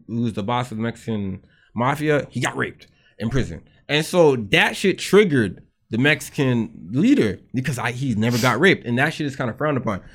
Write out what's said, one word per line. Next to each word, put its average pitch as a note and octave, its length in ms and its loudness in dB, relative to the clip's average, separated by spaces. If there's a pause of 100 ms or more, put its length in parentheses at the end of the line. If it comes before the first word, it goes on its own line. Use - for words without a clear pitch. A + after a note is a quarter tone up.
who's A#2 280 -2
the G#2+ 80 -6
boss A#2+ 280 -4
of A2 80 -10
the A2 40 -4
Mexican G#2+ 600 -6 (300)
mafia, C#3+ 560 0
he B2 100 -6
got C3 160 -4
raped - 300 -8 (320)
in A2+ 100 -4
prison." F#2+ 320 -4 (280)
And D3+ 180 0
so D#3 300 4
that E3 400 0
shit F#3 220 0
triggered C#3+ 640 4 (280)
the A2 80 -4
Mexican C3 920 0
leader D#3 500 2 (120)
because C3 260 -4
I, A#2 140 -4
he's B2 240 -4
never A#2 220 0
got A#2 220 2
raped. F3 260 2
And A#2+ 120 -2
that D3+ 140 2
shit D3+ 140 -6
is C3 100 -8
kinda B2 180 -4
frowned D3 220 -2
upon. G#2+ 240 -4 (140)